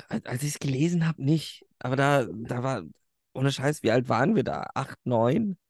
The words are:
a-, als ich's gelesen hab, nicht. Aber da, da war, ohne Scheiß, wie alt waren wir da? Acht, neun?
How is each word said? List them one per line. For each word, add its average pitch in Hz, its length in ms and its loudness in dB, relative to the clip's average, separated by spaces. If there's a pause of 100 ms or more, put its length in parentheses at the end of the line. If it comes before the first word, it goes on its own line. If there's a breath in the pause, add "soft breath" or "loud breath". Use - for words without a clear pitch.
a-, - 160 -2
als 120 180 -6
ich's 147 160 -4
gelesen 160 480 0
hab, 160 120 -2
nicht. 147 480 0 (120)
Aber 127 180 -4
da, 139 360 4
da 120 300 -6
war, 127 200 -2 (520)
ohne 135 180 0
Scheiß, 147 300 -2
wie 113 80 2
alt 127 180 2
waren 131 280 2
wir 127 80 2
da? 76 300 -6
Acht, - 300 -6
neun? 127 540 2 (120)